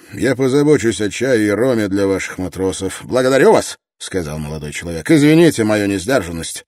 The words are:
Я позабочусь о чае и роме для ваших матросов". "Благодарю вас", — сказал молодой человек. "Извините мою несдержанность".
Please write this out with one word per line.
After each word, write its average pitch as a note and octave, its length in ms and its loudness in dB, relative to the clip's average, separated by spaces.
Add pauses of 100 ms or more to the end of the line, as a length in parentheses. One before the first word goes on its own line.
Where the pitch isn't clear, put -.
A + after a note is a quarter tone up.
(120)
Я B2 240 -2
позабочусь C3 640 2
о G#2+ 80 -2
чае A2+ 380 0
и G#2 40 2
роме A2 380 0
для G2 180 0
ваших F#2+ 320 -2
матросов". F#2 680 -6
"Благодарю C3 480 2
вас", — - 260 -2 (200)
сказал D#2 400 -8
молодой D2+ 340 -10
человек. E2 380 -8
"Извините D#3 540 4
мою G#2+ 220 0
несдержанность". F#2 800 -4